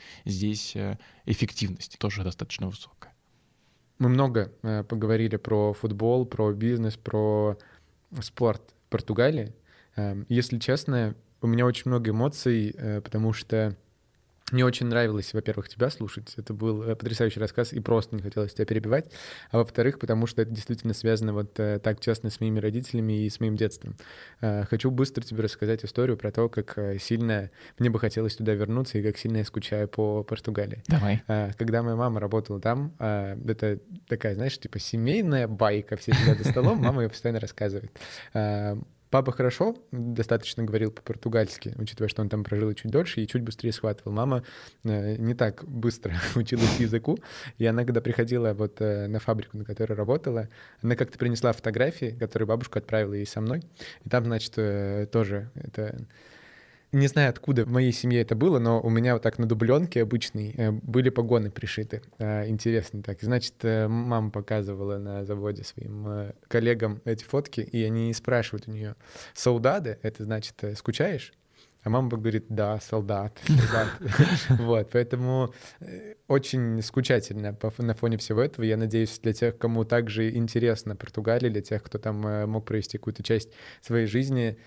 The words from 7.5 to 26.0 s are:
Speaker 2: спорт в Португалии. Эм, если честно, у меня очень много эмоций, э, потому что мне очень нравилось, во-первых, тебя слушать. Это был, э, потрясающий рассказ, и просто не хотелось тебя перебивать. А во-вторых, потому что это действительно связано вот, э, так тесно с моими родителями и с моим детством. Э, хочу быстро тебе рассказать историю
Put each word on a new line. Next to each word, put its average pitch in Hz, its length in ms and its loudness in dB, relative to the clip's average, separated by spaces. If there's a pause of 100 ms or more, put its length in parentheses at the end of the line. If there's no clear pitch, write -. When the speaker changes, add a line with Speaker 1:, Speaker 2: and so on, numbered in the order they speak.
Speaker 2:
спорт 110 420 0 (240)
в - 40 -20
Португалии. 117 600 2 (440)
Эм, 101 320 -4
если 120 320 2
честно, 123 560 0 (240)
у 117 80 0
меня 120 180 4
очень 123 240 0
много 117 220 2
эмоций, 117 680 2
э, 104 220 -2
потому 110 320 0
что 107 440 0 (760)
мне 127 160 4
очень 123 200 0
нравилось, 113 460 0
во-первых, 107 380 -4
тебя 120 180 0
слушать. - 480 -8
Это 110 160 -10
был, 107 300 -2
э, 113 120 -2
потрясающий 110 460 -2
рассказ, 110 320 -2
и 117 80 -4
просто 110 360 0
не 101 40 -4
хотелось 101 320 -4
тебя 107 140 0
перебивать. 110 440 0 (400)
А - 60 2
во-вторых, 117 420 2
потому 113 280 2
что - 160 0
это 113 80 0
действительно 113 420 -4
связано 110 400 0
вот, 104 260 -4
э, 104 200 0
так 104 220 0
тесно 110 280 0
с 104 100 -8
моими 110 200 0
родителями 110 680 0
и 104 60 0
с - 100 -10
моим 110 160 0
детством. 107 400 -2 (460)
Э, 104 220 0
хочу 117 260 0
быстро 131 340 0
тебе 110 180 -4
рассказать 107 440 -2
историю 123 320 0